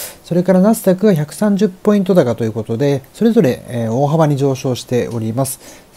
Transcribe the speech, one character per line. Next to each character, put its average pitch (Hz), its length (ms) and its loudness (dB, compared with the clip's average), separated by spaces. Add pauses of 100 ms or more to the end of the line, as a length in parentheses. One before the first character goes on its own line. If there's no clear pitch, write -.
(260)
そ 170 100 -4
れ 180 80 2
か 190 80 2
ら 185 80 4
ナ 214 160 4
ス - 80 -6
ダ 185 100 4
ッ - 40 0
ク 220 80 0
が 208 80 4
百 151 180 -2
三 208 240 0
十 196 140 2
ポ 208 260 -2
イ 208 40 2
ン 190 40 0
ト 190 120 0
高 123 200 4
と 120 80 -4
い 110 40 0
う 107 40 -4
こ 107 120 -6
と 113 120 -6
で、 139 260 0 (120)
そ - 100 -4
れ 226 80 4
ぞ 220 100 4
れ、 127 280 0
え 113 200 -4
ー、 113 40 -4
大 139 140 0
幅 160 200 2
に 147 80 0
上 135 200 0
昇 131 200 -4
し - 80 -10
て 120 240 -2
お 117 120 -8
り 110 120 -4
ま 131 140 -2
す。 - 360 -12 (160)